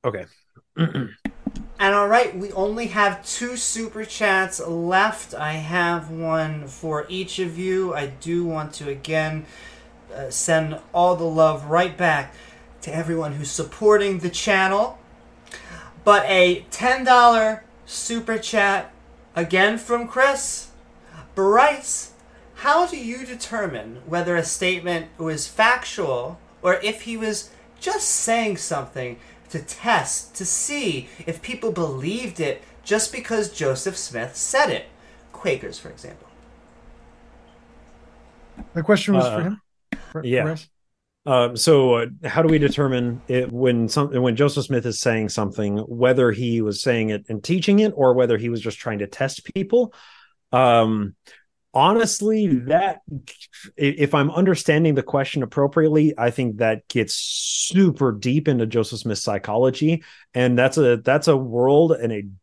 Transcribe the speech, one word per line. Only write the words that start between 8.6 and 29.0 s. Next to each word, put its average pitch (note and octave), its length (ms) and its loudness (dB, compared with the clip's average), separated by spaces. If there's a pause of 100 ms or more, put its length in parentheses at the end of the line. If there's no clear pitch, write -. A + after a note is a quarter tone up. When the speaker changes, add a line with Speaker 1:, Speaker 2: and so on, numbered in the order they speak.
Speaker 2:
to, C#3+ 160 -10
again, D#3 560 -4 (680)
uh, C3+ 140 -10
send D#3 500 0 (140)
all F3+ 240 4
the E3+ 80 -4
love D#3 460 2
right F3 260 2
back D#3 380 0 (480)
to D#3 120 -10
everyone D#3+ 380 -4
who's C#3+ 180 -8
supporting G3+ 680 2
the F3 100 -4
channel. G3 680 0 (1080)
But G#3 220 6
a F3+ 440 4
ten B3+ 320 0
dollar A#3 640 6 (220)
super A3+ 500 -6
chat, G3+ 560 0 (420)
again F#3 440 2
from A#3+ 280 -2
Chris. - 680 0 (600)
"Bryce, B3 800 2 (440)
how D#4+ 300 2
do E4+ 120 -10
you B3 260 -10
determine D#3+ 800 -8
whether F3 320 -2
a E3 80 0
statement F3 640 -4 (100)
was D#3 320 -6
factual F3 920 -2 (220)
or F#3 140 2
if G#3+ 280 -6
he A3+ 140 -10
was G#3 340 -6 (300)
just G#4 260 -4
saying A3+ 520 -2
something C3 600 -8 (320)